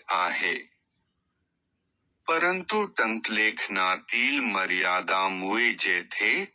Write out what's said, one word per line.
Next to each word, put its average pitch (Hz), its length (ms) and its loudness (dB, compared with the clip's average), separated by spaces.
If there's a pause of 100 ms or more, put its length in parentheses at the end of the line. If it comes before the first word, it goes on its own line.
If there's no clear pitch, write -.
आहे. 87 460 0 (1700)
परंतु 180 580 2
टंकलेखनातील 110 1500 0
मर्यादामुळे 95 1300 0
जेथे 98 800 -2